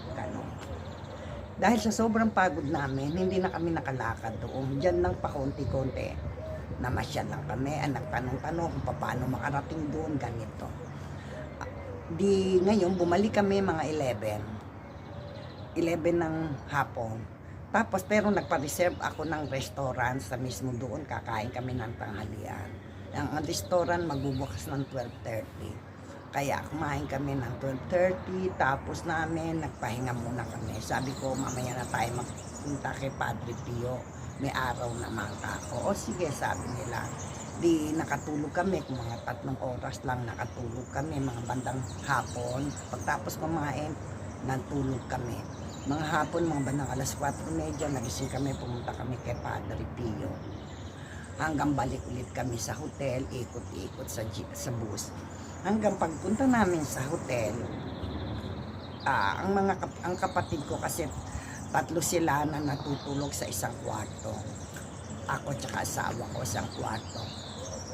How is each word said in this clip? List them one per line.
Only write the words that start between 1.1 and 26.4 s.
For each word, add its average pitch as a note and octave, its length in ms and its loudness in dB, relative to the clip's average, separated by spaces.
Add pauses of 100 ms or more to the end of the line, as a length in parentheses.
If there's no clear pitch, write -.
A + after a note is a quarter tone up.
Dahil G#3+ 240 8
sa G#3+ 160 4
sobrang A3 400 6
pagod F3+ 320 6
namin, C#3+ 480 2
hindi F#3 240 4
na F#3 80 6
kami E3+ 240 2
nakalakad A#2 720 0
doon. C3 400 -2
Diyan F3 240 6
lang F3 160 4
pakonti-konti. C#3 880 0 (720)
Namasyal A2+ 480 0
lang G2+ 160 -4
kami, C#3 320 0
ah, C#3 160 2
nagtanong-tanong C3+ 800 0
kung B2+ 240 -2
paano B2+ 320 0
makarating C#3 640 0
doon, D3+ 240 0
ganito. A#2 480 -4 (1400)
Di F#3+ 480 6
ngayon, F#3 400 6
bumalik F3+ 400 6
kami G3 240 6
mga E3 240 2
eleven. A2 560 2 (1400)
Eleven E3+ 480 4
ng D#3+ 100 2 (380)
hapon. A2+ 480 0 (480)
Tapos, G3+ 320 4
pero G#3 320 6
nagpa-reserve E3 640 4
ako - 240 -2
ng D3+ 240 0
restaurant B2+ 720 0
sa C3 160 -6
mismo B2+ 400 -2
doon. A#2+ 320 -4
Kakain A2+ 480 -2
kami B2+ 240 -2
ng A#2 160 -4
tanghalian. G#2 760 -6 (460)
Ang, C#3 160 0
ang D3+ 160 -2
restaurant F3 560 2
magbubukas C#3 720 -2
ng C3+ 160 0
twelve A#2+ 320 -4
thirty. - 720 -6 (400)
Kaya C3+ 320 0